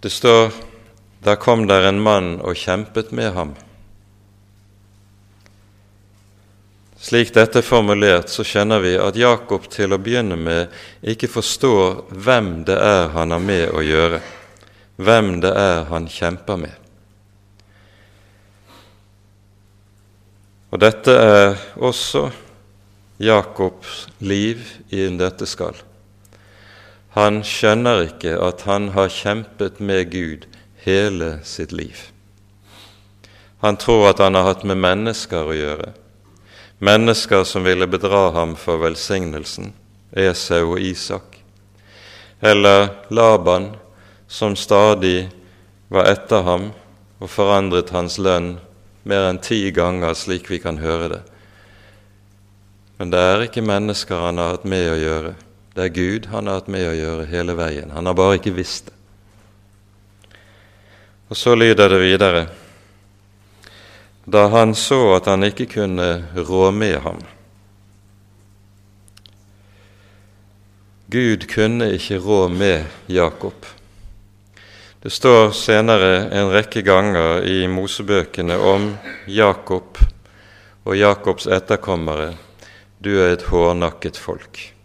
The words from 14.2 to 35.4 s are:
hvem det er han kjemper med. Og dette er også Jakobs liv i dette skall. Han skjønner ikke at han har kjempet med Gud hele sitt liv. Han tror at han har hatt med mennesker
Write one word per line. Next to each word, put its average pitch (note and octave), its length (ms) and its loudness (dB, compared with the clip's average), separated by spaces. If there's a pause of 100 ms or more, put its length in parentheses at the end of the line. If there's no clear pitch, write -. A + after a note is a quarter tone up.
hvem G2 440 2
det F#2+ 120 0
er F2+ 360 0
han E2 200 -6
kjemper F2+ 520 -6
med. D2+ 160 -16 (4000)
Og F#2+ 140 -2
dette A2+ 340 6
er G#2 380 8 (260)
også C3+ 480 -2 (880)
Jakobs G2+ 880 0 (120)
liv G#2 440 -4 (300)
i F#2+ 140 -2 (120)
dette F#2 300 -4
skall. - 300 -10 (1400)
Han G#2 260 2
skjønner A2 640 0
ikke E2 320 -8
at F2 320 -4
han G2+ 260 -2
har G2 160 2
kjempet G#2 680 -8
med F#2+ 320 -2
Gud E2 320 -10 (400)
hele F#2 580 -2
sitt - 300 -12
liv. D#2+ 240 -12 (1700)
Han G#2 160 0
tror G#2+ 300 6
at F#2+ 120 2
han F#2+ 160 4
har F#2 80 4
hatt F#2+ 220 0
med F#2+ 100 -2
mennesker F#2 680 -2